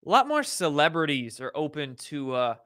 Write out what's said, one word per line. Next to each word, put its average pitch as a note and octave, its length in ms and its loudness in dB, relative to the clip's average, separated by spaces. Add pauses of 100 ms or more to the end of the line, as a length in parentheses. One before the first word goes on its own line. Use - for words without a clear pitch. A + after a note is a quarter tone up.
A - 40 -12
lot B3+ 180 6
more D4 160 0
celebrities D3 960 0
are C3 140 -8
open D3 400 -4
to, C3+ 380 -8
uh, B2 220 0 (100)